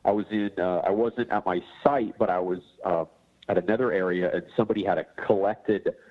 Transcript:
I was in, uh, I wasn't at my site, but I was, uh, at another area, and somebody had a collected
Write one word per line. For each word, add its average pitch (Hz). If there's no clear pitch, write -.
I 120
was 101
in, 104
uh, 90
I 95
wasn't 117
at 104
my 90
site, 135
but 107
I 90
was, 90
uh, 85
at 90
another 110
area, 90
and 87
somebody 107
had 90
a -
collected 101